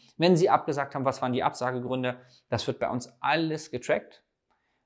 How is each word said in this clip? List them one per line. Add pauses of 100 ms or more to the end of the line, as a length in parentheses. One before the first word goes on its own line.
(180)
Wenn
sie
abgesagt
haben,
was
waren
die
Absagegründe? (320)
Das
wird
bei
uns
alles
getrackt, (640)